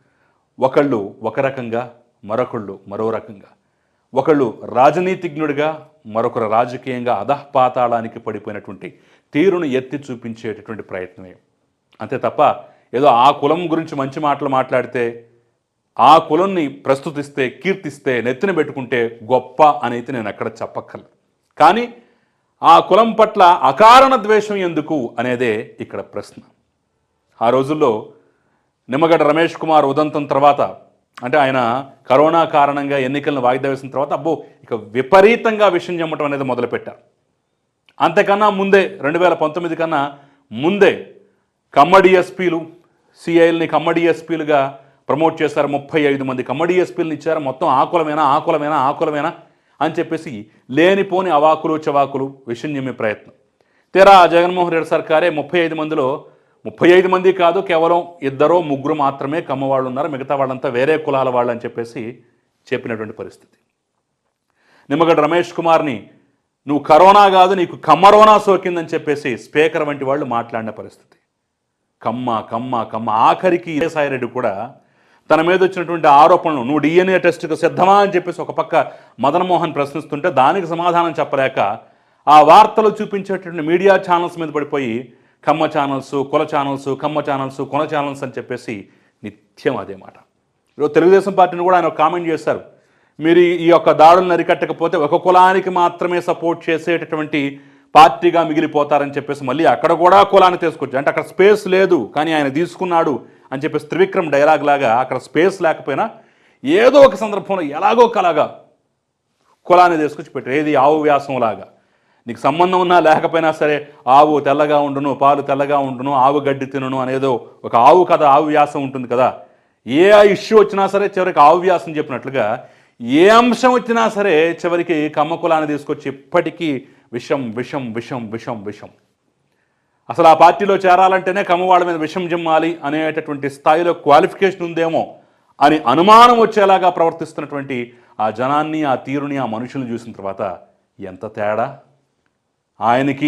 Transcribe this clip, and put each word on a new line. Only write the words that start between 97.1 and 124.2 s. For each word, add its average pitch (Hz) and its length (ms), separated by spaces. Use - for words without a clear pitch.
పార్టీగా 170 500
మిగిలిపోతారని" 147 680
చెప్పేసి 139 320
మళ్ళీ 139 200
అక్కడ 151 280
కూడా 180 300
కులాన్ని 185 360
తీసుకొచ్చారు. 147 380
అంటే 143 140
అక్కడ 160 120
స్పేస్ 208 460
లేదు, 180 480
కానీ 160 160
ఆయన 147 160
తీసుకున్నాడు 165 920
అని 135 100
చెప్పేసి 151 240
త్రివిక్రమ్ 180 440
డైలాగ్ 147 340
లాగా 139 320
అక్కడ 131 220
స్పేస్ 180 440
లేకపోయినా 160 480
ఏదో 233 360
ఒక 262 140
సందర్భంలో 196 480
ఎలాగో 185 400
ఒకలాగా 175 580
కులాన్ని 175 340
తీసుకొచ్చి 147 320
పెట్టారు. 127 260
ఏది 151 180
ఆవు 151 280
వ్యాసం 139 380
లాగా, 101 280
నీకు 120 140
సంబంధం 175 400
ఉన్నా 180 200
లేకపోయినా 156 520
సరే, 151 360
ఆవు 147 320
తెల్లగా 147 380
ఉండును, 139 360
పాలు 139 280
తెల్లగా 143 360
ఉండును, 135 340
ఆవు 139 280
గడ్డి 139 260
తినును 135 340
అనేదో 131 460
ఒక 110 120
ఆవు 156 280
కథ, 160 180
ఆవు 147 220
వ్యాసం 147 380
ఉంటుంది 135 260
కదా. 120 300
ఏ 202 460
ఇష్యూ 220 260
వచ్చినా 196 280
సరే 196 200
చివరికి 180 340
ఆవు 156 180
వ్యాసం 175 340
చెప్పినట్లుగా 131 760
ఏ 143 260
అంశం 240 440
వచ్చినా 226 360
సరే 170 560